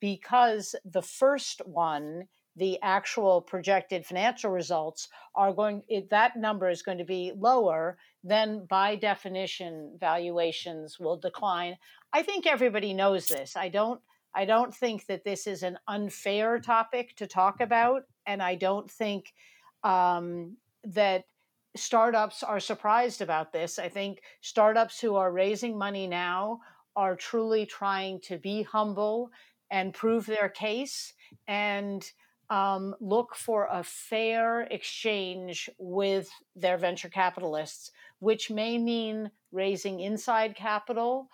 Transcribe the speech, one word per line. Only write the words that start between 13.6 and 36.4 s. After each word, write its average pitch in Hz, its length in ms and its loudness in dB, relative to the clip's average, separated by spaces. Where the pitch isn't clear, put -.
don't, 220 320 0
I 196 120 0
don't 226 280 4
think 220 320 -4
that 196 160 -6
this 196 240 -4
is 185 160 -6
an 180 240 -4
unfair 208 760 0
topic 233 560 0
to 202 100 -8
talk 196 340 2
about. 240 440 4
And 202 160 -2
I 180 120 0
don't 196 360 -2
think, 202 440 -4
um, 175 720 2
that 190 400 2
startups 226 640 2
are 214 180 -2
surprised 220 600 2
about 160 320 -2
this. 170 260 -4
I 180 120 -6
think 196 320 -6
startups 220 580 4
who 214 180 0
are 190 140 2
raising 202 460 0
money 196 300 -4
now 180 540 -2
are 190 200 2
truly 220 500 0
trying 190 560 -4
to 175 160 -8
be 202 240 -4
humble 214 680 -2
and 190 220 -2
prove 226 320 2
their 214 220 0
case 214 640 -6
and, 202 640 -2
um, 196 500 0
look 226 360 0
for 214 340 0
a 180 140 -4
fair 226 800 0
exchange 185 1160 -4
with 190 500 0